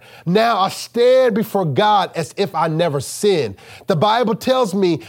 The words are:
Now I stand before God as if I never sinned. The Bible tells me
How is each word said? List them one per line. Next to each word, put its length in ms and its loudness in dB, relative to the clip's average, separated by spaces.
Now 340 2
I 100 0
stand 680 2
before 280 -2
God 520 2
as 220 -6
if 180 -4
I 140 0
never 300 -2
sinned. 580 -2
The 100 0
Bible 380 2
tells 400 0
me 360 0